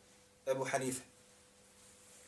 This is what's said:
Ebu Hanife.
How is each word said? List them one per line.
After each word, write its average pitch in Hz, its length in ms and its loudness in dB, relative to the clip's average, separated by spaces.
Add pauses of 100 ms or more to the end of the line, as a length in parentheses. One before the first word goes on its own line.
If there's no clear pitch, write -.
(460)
Ebu 131 180 4
Hanife. 131 360 2 (1300)